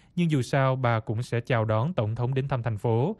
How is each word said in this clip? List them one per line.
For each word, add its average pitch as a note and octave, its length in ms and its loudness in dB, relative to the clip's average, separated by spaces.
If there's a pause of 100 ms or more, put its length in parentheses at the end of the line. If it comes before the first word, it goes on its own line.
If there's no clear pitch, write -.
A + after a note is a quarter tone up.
(160)
nhưng F3 160 2
dù C#3 100 2
sao C3+ 340 2
bà A#2+ 240 2
cũng A2 240 -4
sẽ A#2 180 -4
chào A2+ 240 0
đón A2 280 0
Tổng G#2+ 220 -2
thống B2 180 -2
đến C3 140 -2
thăm B2+ 160 -2
thành A2+ 140 -2
phố. B2 420 0